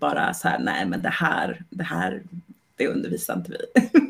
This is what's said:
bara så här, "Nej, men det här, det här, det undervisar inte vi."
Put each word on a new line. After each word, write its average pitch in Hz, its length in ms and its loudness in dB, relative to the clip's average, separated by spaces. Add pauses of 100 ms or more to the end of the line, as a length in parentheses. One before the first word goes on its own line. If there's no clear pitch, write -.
bara 147 340 0
så - 140 -2
här, - 100 2
"Nej, 98 280 0
men 90 160 -2
det - 60 -2
här, - 640 -2
det 180 140 -6
här, - 380 -4 (540)
det - 120 0
undervisar - 480 -4
inte 175 160 -6
vi." - 360 2 (220)